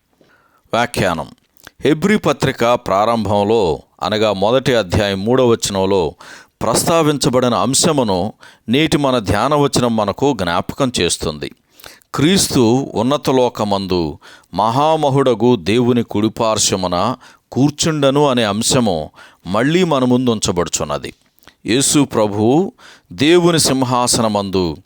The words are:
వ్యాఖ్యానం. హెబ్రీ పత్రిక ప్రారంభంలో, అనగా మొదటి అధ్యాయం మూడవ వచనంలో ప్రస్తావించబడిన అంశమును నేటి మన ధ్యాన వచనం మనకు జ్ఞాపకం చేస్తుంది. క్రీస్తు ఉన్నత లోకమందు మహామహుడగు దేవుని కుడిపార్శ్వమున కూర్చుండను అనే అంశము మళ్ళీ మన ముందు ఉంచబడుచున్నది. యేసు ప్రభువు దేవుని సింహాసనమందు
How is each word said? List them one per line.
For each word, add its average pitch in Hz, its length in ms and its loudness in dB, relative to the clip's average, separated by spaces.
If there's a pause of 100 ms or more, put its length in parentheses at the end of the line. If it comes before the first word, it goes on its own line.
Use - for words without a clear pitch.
(720)
వ్యాఖ్యానం. 101 540 -2 (580)
హెబ్రీ 165 340 2
పత్రిక 135 460 -2
ప్రారంభంలో, 104 1160 0 (200)
అనగా 104 300 0
మొదటి 123 420 0
అధ్యాయం 101 500 0
మూడవ 127 220 2
వచనంలో 95 680 0 (480)
ప్రస్తావించబడిన 143 920 0
అంశమును 110 800 0 (360)
నేటి 151 300 0
మన 131 200 0
ధ్యాన 110 360 0
వచనం 123 420 0
మనకు 110 460 0
జ్ఞాపకం 98 580 -2
చేస్తుంది. 80 520 -4 (640)
క్రీస్తు 139 800 2
ఉన్నత 135 360 -2
లోకమందు 98 880 -2 (360)
మహామహుడగు 131 1040 2
దేవుని 117 460 0
కుడిపార్శ్వమున 107 1120 -2 (360)
కూర్చుండను 147 760 0
అనే 120 160 0
అంశము 101 680 -2 (360)
మళ్ళీ 135 380 0
మన 143 200 0
ముందు 127 260 2
ఉంచబడుచున్నది. 82 840 -4 (520)
యేసు 135 380 2
ప్రభువు 113 680 0 (400)
దేవుని 165 460 2
సింహాసనమందు 113 1300 0